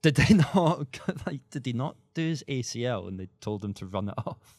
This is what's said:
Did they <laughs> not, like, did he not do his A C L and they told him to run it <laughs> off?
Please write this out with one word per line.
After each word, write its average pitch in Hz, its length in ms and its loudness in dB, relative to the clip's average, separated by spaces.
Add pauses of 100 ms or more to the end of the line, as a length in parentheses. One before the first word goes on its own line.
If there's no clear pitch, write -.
Did 156 140 4
they - 180 8
<laughs> 175 220 6
not, 170 440 2 (260)
like, 151 240 -6
did - 160 -10
he 127 80 -4
not 123 220 -4 (180)
do - 140 -6
his 160 200 -2
A 135 140 -4
C 117 240 -6
L 110 220 -2
and 95 120 -10
they 95 100 -12 (120)
told 104 220 -6
him 104 120 -6
to - 100 -14
run 98 240 -4
it 101 80 -8
<laughs> - 80 -6
off? - 340 -14